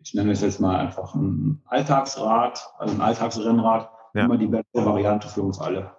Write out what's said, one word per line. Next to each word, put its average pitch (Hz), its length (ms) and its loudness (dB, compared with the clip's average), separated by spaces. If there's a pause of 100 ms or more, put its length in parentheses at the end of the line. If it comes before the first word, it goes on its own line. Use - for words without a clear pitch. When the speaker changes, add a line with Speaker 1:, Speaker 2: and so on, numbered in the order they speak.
Speaker 1:
ich - 140 -10
nenne 104 160 2
es 98 120 0
jetzt 98 180 -2
mal 92 160 2
einfach 92 400 -6
ein 98 500 0
Alltagsrad, 120 1120 0
also 104 160 -4
ein - 60 -2
Alltagsrennrad, 113 880 2 (240)
Speaker 2:
Ja. 104 100 2
Speaker 1:
immer 120 140 2
die 107 80 2
bessere 110 400 0
Variante 104 420 2
für - 140 -4
uns 95 180 -4
alle. 95 380 -6